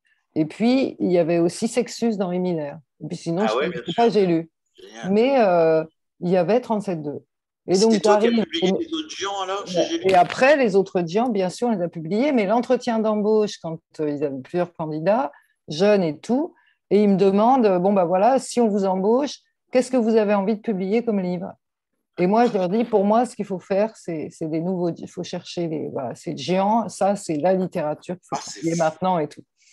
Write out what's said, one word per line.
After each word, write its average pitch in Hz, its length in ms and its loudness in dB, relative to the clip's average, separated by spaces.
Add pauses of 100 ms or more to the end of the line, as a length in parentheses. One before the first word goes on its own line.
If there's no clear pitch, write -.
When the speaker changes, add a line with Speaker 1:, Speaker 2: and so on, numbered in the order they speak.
(340)
Speaker 1:
et 156 100 2
puis 240 540 0
il 190 140 0
y 175 60 4
avait 170 200 2
aussi 170 300 0
Sexus 233 480 -2
d'Henri 180 240 -4
Miller. 160 360 -4 (260)
Et 156 40 -10
puis 170 100 -10
sinon, 165 280 -4
Speaker 2:
Ah - 60 0
Speaker 1:
je 110 60 -2
Speaker 2:
ouais, 139 140 -2
Speaker 1:
connaissais 170 120 -10
Speaker 2:
bien 175 140 -8
Speaker 1:
pas 233 140 4
Speaker 2:
sûr. - 20 -6
Speaker 1:
J'ai 196 140 4
lu. 165 240 0 (240)
Speaker 2:
Génial. - 400 -8
Speaker 1:
Mais, 254 260 4
euh, 165 420 4 (380)
il 175 80 -4
y 185 80 2
avait 185 240 2
trente-sept 202 400 -4
deux. 143 240 -10 (420)
Et 180 120 2
donc, 226 140 4
Speaker 2:
C'était 208 80 2
toi 214 180 4
qui 208 80 2
as 240 40 4
Speaker 1:
j'arrive, 226 140 0
Speaker 2:
publié 339 240 -2
Speaker 1:
et 190 40 2
Speaker 2:
les 311 200 -4
autres 311 160 -6
Jean, 196 320 -8
alors, 190 260 -6
chez 175 180 -2
J'ai 165 160 -4
lu ? 175 100 -12
Speaker 1:
et 190 40 2
après, 254 440 4
les 220 180 2
autres 190 300 0
Jean, 214 240 0
bien 190 180 0
sûr, 240 200 -4
on - 20 0
les 208 100 -2
a 175 80 -2
publiés, 190 440 -2
mais 233 120 2
l'entretien 233 540 0
d'embauche, 214 640 0
quand, 165 160 -8 (220)
euh, 151 100 -2
ils 143 120 -4
avaient 135 200 -4
plusieurs 175 320 -4
candidats, 165 580 -2 (360)
jeunes 196 340 4
et 151 160 -2
tout, 277 340 -2 (380)
et 202 120 4
ils 208 60 4
me 196 80 4
demandent, 208 480 4
euh, « 190 160 4
Bon, 196 140 2
bah 190 100 4
voilà, 190 340 4
si - 220 -4
on 233 80 4
vous 202 160 0
embauche, 202 540 0 (340)
qu'est-ce 247 180 2
que 262 60 0
vous 226 200 2
avez 208 180 2
envie 202 220 0
de 208 40 -12
publier 202 420 -2
comme 214 180 -2
livre ? » 180 340 -6 (640)
Et 175 80 2
moi, 214 180 4
je 240 80 2
leur 185 160 0
dis, « 226 160 0
Pour 214 200 0
moi, 214 200 4
ce 233 100 -12
qu'il 208 120 -8
faut 185 140 -8
faire, 202 360 -2
c'est, 160 340 -8
c'est 165 180 -8
des 156 120 -4
nouveaux... 175 300 -2
Il - 180 -10
faut - 140 -12
chercher 175 460 -8
les, 147 200 -6
voilà, 139 260 -8
c'est 156 220 -10
Jean, 190 540 0
ça, 196 260 0
c'est 160 200 -6
la 165 180 2
littérature 175 600 -4
qu'il - 120 -20
faut 135 80 -6
Speaker 2:
Ah, - 80 -6
c'est - 160 -16
Speaker 1:
publier 165 160 -2
Speaker 2:
fou. 170 60 0
Speaker 1:
maintenant 175 360 0
et 151 80 -2
tout. » - 140 -14 (320)